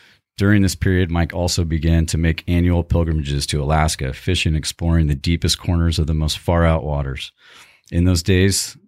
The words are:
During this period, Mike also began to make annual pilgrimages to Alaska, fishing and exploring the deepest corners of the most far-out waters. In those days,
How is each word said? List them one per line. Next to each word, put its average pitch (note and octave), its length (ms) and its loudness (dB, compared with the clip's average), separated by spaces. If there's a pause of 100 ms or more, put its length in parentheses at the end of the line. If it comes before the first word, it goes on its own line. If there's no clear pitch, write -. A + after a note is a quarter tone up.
(380)
During G2+ 240 4
this F#2+ 140 0
period, F#2 340 0
Mike E2+ 240 0
also F2 300 -2
began E2 420 2
to D#2 140 -2
make D#2+ 280 0
annual F2 360 2
pilgrimages D#2 640 -2
to D2 160 -4
Alaska, D2+ 500 -2
fishing F2 380 -2
and D#2 60 0
exploring E2 500 0
the D2 80 0
deepest E2+ 420 -2
corners E2+ 400 0
of D#2+ 80 0
the D#2 80 -2
most D#2 240 -2
far-out E2 460 0
waters. C#2 480 -6 (600)
In F2 140 2
those F2+ 160 2
days, F#2+ 560 0 (100)